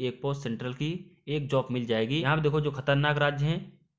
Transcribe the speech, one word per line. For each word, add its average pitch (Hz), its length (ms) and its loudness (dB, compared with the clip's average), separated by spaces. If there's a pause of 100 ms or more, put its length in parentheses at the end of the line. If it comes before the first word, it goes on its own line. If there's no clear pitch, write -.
एक 123 200 -4
पोस्ट 139 220 -2
सेंट्रल 120 300 -4
की 156 560 -6
एक 143 200 -2
जॉब 131 220 2
मिल 123 140 -2
जाएगी। 117 360 2
यहाँ 139 160 2
पे 160 60 0
देखो 147 180 2
जो 147 100 0
खतरनाक 143 480 2
राज्य 143 260 2
हैं 175 340 -2 (200)